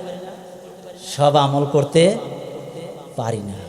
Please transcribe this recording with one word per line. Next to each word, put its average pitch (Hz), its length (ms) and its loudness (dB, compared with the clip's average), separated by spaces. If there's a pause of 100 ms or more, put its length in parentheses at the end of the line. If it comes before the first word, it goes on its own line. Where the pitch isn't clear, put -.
(1160)
সব 143 200 6
আমল 143 360 4
করতে 165 460 4 (1000)
পারি 113 220 -2
না। 101 160 -8 (160)